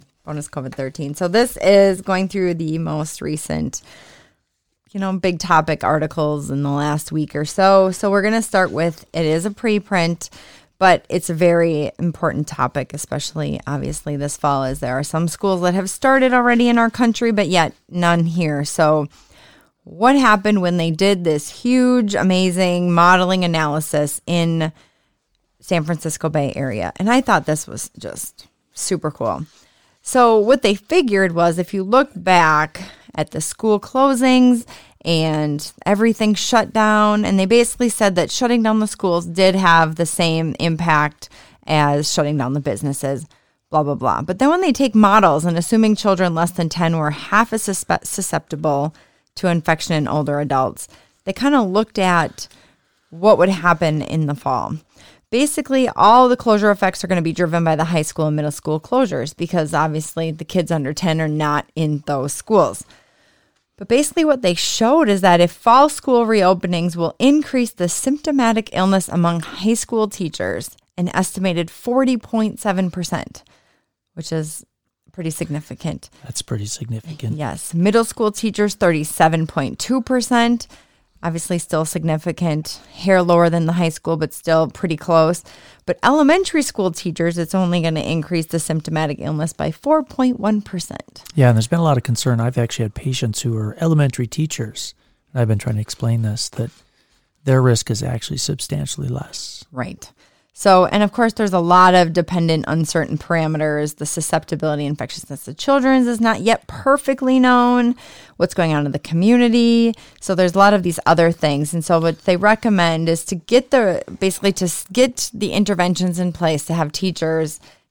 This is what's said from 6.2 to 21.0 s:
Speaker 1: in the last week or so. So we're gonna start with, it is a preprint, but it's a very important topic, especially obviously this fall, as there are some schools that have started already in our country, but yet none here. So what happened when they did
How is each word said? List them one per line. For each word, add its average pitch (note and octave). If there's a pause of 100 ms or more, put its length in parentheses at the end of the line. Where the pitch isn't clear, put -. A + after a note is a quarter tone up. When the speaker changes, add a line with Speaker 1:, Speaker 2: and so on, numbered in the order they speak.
Speaker 1:
in C#3
the C#3+
last D3
week D#3
or D3
so. F#3+
So G3+
we're G3
gonna A3
start F#3+
with, D#3+
it E3
is D#3+
a G#3
preprint, G3 (500)
but F#3
it's F3
a E3+
very E3
important D#3
topic, B2+
especially D3
obviously C#3+
this C#3+
fall, C#3
as C3
there B2+
are D3
some E3
schools F#3
that F3+
have F#3+
started C4
already A#3+
in A#3+
our A#3
country, A#3
but G3+
yet E3+ (160)
none E3+
here. D#3+
So D3+ (720)
what A3
happened G#3+
when F3
they E3
did F#3